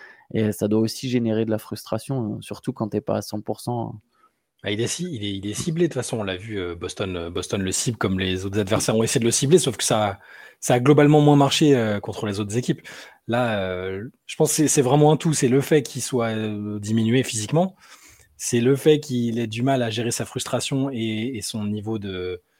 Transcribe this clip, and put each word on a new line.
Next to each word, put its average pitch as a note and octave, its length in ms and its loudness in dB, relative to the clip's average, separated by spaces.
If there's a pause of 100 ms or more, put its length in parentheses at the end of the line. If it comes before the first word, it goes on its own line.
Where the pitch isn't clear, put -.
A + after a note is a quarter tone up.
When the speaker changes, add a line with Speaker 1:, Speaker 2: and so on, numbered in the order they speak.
(320)
Speaker 1:
Et G#2+ 200 0
ça G#2 160 -2
doit A2 120 4
aussi A2 280 -2
générer A2+ 380 0
de A2 40 -4
la G#2+ 80 -2
frustration, A2 840 -6
surtout - 320 -8
quand A2+ 140 -4
t'es G#2+ 140 -4
pas G#2+ 140 -2
à G#2 60 -2
cent - 180 -8
pour G#2+ 200 -8
cent. A2+ 400 -6 (680)
Speaker 2:
Ah, G#2 40 -2
il G#2 100 -2
est A#2 60 0
ci-, F3+ 260 -6
il A2 140 -8
est, G2+ 100 -6
il G2 100 -8
est G#2 60 -6
ciblé E3 360 0
de - 40 -4
toute B2+ 80 -4
façon, A#2 200 -4
on - 20 -4
l'a F#2+ 160 -4
vu, G#2+ 200 -8
euh, F2 160 -4
Boston, F2+ 420 -6
euh, E2+ 120 -6
Boston F#2 320 -4
le F#2 100 -2
cible A2+ 280 -4
comme F#2+ 200 0
les F#2 280 -2
autres G2+ 120 -4
adversaires G#2+ 380 0
ont A2 60 4
essayé A2+ 180 0
de A2+ 60 2
le A2+ 40 4
cibler, D3 280 4
sauf C3 180 0
que - 80 -6
ça, G#2 340 0 (400)
ça - 140 0
a B2 80 4
globalement D3 400 8
moins D3 160 8
marché, C#3 400 6
euh, G#2+ 240 0
contre - 240 -10
les G#2 160 -4
autres G#2 160 -4
équipes. B2+ 240 -2 (480)
Là, A#2 320 0
euh, F#2+ 480 -6 (160)
je - 120 -14
pense D#3 120 2
que D3+ 60 0
c'est, D3+ 140 2
c'est - 120 2
vraiment D3 320 6
un D#3 60 2
tout, D#3+ 160 0
c'est C#3 140 2
le C3 120 4
fait D3 220 2
qu'il C3 180 -8
soit, A#2 280 -2
euh, G#2+ 500 -4
diminué A2+ 460 2
physiquement, D3 520 -2 (640)
c'est A#2 240 -2
le C3 120 4
fait D3+ 260 4
qu'il A#2+ 380 -2
ait A#2+ 80 -2
du A2 160 -4
mal C3+ 200 2
à A2+ 80 -2
gérer A#2 200 -2
sa A#2 140 -4
frustration C3+ 640 -4
et, A2+ 460 -4
et G2+ 60 -8
son G#2+ 240 -6
niveau G#2+ 320 -4
de, F#2 420 -8 (200)